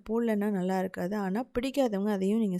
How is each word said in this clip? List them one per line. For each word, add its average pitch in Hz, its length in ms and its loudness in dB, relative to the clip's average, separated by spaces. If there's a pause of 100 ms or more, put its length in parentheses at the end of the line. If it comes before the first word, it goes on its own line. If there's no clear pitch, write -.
போடலன்னா 220 400 0 (100)
நல்லா 185 200 0
இருக்காது. 185 360 -2 (120)
ஆனா 190 140 0 (140)
பிடிக்காதவங்க 233 600 0
அதையும் 202 280 2
நீங்க 180 160 0